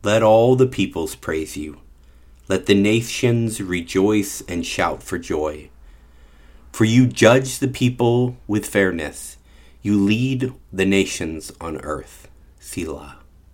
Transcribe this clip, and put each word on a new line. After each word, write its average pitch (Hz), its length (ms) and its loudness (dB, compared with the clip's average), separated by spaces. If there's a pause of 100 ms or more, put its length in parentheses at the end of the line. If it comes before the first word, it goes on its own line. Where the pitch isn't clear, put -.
Let 107 220 2
all 113 320 6
the 127 100 4
peoples 87 480 -4
praise 78 420 -6
you. 76 260 -12 (680)
Let 98 160 -2
the 101 100 4
nations 117 840 0
rejoice 95 880 0
and 85 180 -6
shout 82 380 -4
for 90 140 -8
joy. 76 520 -6 (1000)
For 110 140 2
you 120 200 6
judge 123 540 4
the 135 80 -2
people 123 680 0 (100)
with 104 180 -2
fairness. 87 680 -2 (460)
You 104 160 0
lead 123 560 0 (180)
the 95 140 0
nations 90 760 -2
on 82 220 -10
earth. - 480 -12 (280)
Selah. 73 600 -12 (360)